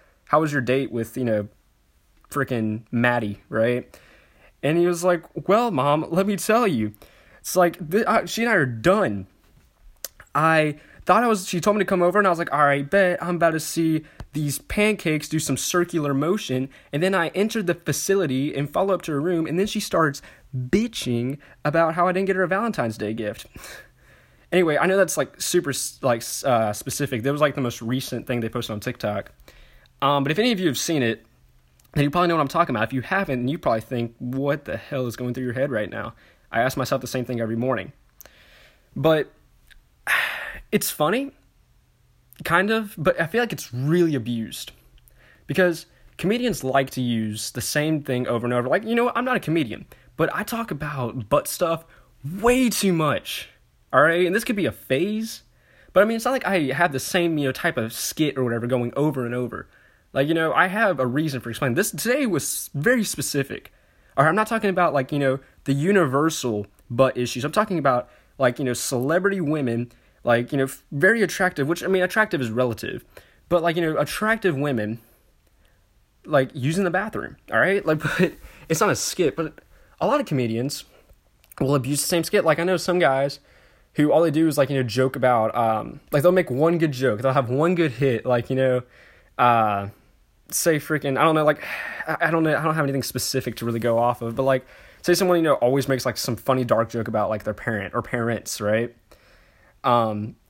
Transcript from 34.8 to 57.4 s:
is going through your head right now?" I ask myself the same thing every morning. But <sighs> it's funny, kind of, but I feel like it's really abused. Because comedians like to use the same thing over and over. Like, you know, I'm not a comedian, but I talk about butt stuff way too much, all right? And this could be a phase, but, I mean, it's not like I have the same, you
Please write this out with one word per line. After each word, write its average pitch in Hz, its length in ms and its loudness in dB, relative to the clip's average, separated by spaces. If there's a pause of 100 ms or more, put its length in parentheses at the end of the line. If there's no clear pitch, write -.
is 117 100 -8
going 123 160 -6
through 127 120 -6
your 123 100 -4
head 135 160 -2
right 107 180 -2
now?" 107 260 -10 (360)
I 113 100 0
ask 131 160 0
myself 135 240 -2
the 131 60 -12
same 127 180 -4
thing 120 160 -4
every 113 160 -2
morning. 117 360 -2 (1040)
But 156 360 2 (720)
<sighs> - 60 0 (600)
it's 208 180 0
funny, 220 420 -2 (1120)
kind 185 260 2
of, 220 260 -2
but 170 240 0
I 165 60 -2
feel 226 160 0
like 233 100 -4
it's - 200 -12
really 156 420 2
abused. 113 580 -6 (760)
Because 180 400 0 (300)
comedians 226 480 -2
like 131 260 0
to - 100 -6
use 110 520 -2
the 120 80 -8
same 151 420 -2
thing 127 240 -2
over 117 200 -2
and 123 80 0
over. 123 140 0
Like, 190 160 0
you 220 100 -2
know, 240 200 0
I'm 240 100 -2
not 254 120 -2
a - 40 -2
comedian, 151 460 -4 (300)
but - 180 0
I - 80 -4
talk 226 280 -6
about 139 580 -6
butt - 200 0
stuff 165 360 -4 (560)
way 247 280 4
too 196 240 2
much, 151 560 -2 (440)
all 131 100 8
right? 170 240 4
And 175 80 0
this 226 100 0
could 226 120 -2
be 185 100 0
a 107 60 -2
phase, 208 720 -4 (500)
but, 185 100 6
I - 20 8
mean, 226 120 0
it's 226 80 -4
not 262 80 0
like 269 140 -2
I 165 260 0
have 160 200 2
the 135 80 -2
same, 170 380 0
you 143 80 0